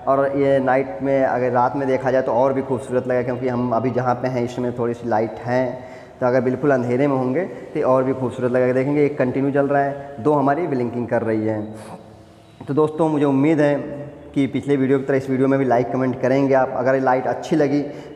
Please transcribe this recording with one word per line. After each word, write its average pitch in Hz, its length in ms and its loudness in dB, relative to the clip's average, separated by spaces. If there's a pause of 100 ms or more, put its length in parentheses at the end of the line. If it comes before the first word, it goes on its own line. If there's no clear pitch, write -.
और 139 300 2
ये 139 220 4
नाइट 131 420 0
में, 135 220 2
अगर 123 280 0
रात 123 240 2
में 139 120 -2
देखा 131 240 0
जाए 131 100 2
तो 127 100 -4
और 131 220 2
भी 135 80 0
खूबसूरत 123 460 -2
लगेगा, 127 160 0
क्योंकि 123 240 -4
हम 123 240 -2
अभी 113 200 0
जहाँ 123 240 0
पे 127 120 -4
हैं 127 160 -2
इस 117 120 -6
समय 123 160 -2
थोड़ी 120 220 -2
सी 117 160 -8
लाइट 110 220 0
हैं, 127 560 -4 (320)
तो 127 60 0
अगर 127 160 4
बिल्कुल 127 300 0
अंधेरे 127 360 2
में 139 100 0
होंगे 131 280 -2
तो - 360 -8
और 131 220 2
भी 131 100 0
खूबसूरत 123 380 -2
लगेगा। 127 220 2
देखेंगे 143 320 2
एक 143 120 -2
continue 131 340 0
जल 139 160 2
रहा 143 140 2
है, 139 380 -4
दो 147 140 2
हमारी 143 340 2
blinking 120 400 -2
कर 117 140 0
रही 110 260 0
है। 107 260 -4 (920)
तो 143 60 -4
दोस्तों, 156 360 2
मुझे 147 160 2
उम्मीद 143 340 4
है 147 160 4 (580)
कि 139 140 2
पिछले 139 280 0
वीडियो 135 240 2
की 127 60 -4
तरह 139 120 2
इस 135 120 -2
वीडियो 131 180 2
में 135 120 4
भी 135 60 2
like 123 260 2
comment 127 300 -2
करेंगे 135 320 2
आप। 135 220 2
अगर 127 180 2
ये 135 60 2
लाइट 131 280 2
अच्छी - 280 -2
लगी 143 260 2 (340)